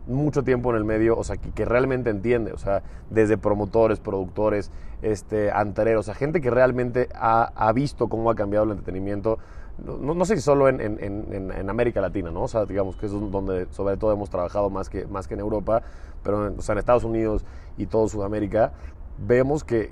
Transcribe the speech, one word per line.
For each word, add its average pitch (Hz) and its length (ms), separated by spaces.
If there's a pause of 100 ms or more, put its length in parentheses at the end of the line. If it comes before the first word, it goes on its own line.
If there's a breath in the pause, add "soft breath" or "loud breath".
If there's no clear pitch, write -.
mucho 139 380
tiempo 123 280
en 117 40
el 110 80
medio, 110 340
o 110 60
sea, 98 140
que, - 140
que 107 140
realmente 123 460
entiende, 110 400
o - 60
sea, 98 260 (260 loud breath)
desde 107 280
promotores, 104 640
productores, 101 680 (320 soft breath)
este, 107 500
antereros, 107 500
o - 40
sea, 107 80
gente 156 280
que 123 100
realmente 123 640
ha, 113 400
ha 110 160
visto 127 380
cómo 113 200
ha 113 60
cambiado 104 300
el 110 60
entretenimiento, 98 680 (440 soft breath)
no, - 140
no, 143 160
no 175 120
sé 214 100
si 143 60
solo 139 260
en, 131 140
en, 104 200
en, 98 300
en, 95 200
en 95 180
América 113 320
Latina, 90 300
¿no? 92 120
O 104 60
sea, 107 160
digamos 95 320
que - 80
es 101 80
un, 104 180
donde 95 400
sobre 98 260
todo 110 140
hemos 101 180
trabajado 95 400
más 95 200
que, - 180
más 98 200
que - 80
en 98 40
Europa, 107 420 (400 soft breath)
pero 104 260
en, 95 120
o - 20
sea, 107 120
en 104 60
Estados 113 260
Unidos 113 400 (320 soft breath)
y 104 100
todo 110 200
Sudamérica, 104 680 (440 loud breath)
vemos 131 460
que, 113 280